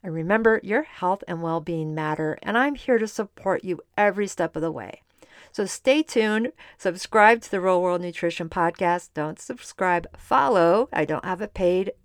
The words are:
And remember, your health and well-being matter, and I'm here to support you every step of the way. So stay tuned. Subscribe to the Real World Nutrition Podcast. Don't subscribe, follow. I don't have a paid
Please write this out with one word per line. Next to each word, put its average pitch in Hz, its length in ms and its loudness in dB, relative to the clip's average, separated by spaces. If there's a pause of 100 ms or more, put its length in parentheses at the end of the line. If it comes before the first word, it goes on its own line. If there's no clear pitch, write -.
And 180 80 -8
remember, 214 520 2
your 214 180 -2
health 190 460 -2
and 165 140 -6
well-being 165 520 -4
matter, 156 480 -2
and 214 160 -2
I'm 277 160 0
here 254 240 0
to 220 80 -2
support - 560 -4
you 180 200 -6 (140)
every 202 300 2
step 170 300 -4
of 156 60 -4
the 165 100 -4
way. 110 280 -12 (520)
So 208 120 -4
stay 269 380 2
tuned. 220 480 0 (260)
Subscribe 214 680 4
to - 100 -14
the 196 80 0
Real 185 200 2
World 180 200 0
Nutrition 170 480 -4
Podcast. 175 680 0
Don't 156 240 -6
subscribe, 185 680 -4 (100)
follow. 202 760 2
I 156 120 0
don't 147 200 -6
have 185 160 -6
a 208 60 -8
paid 185 460 0 (120)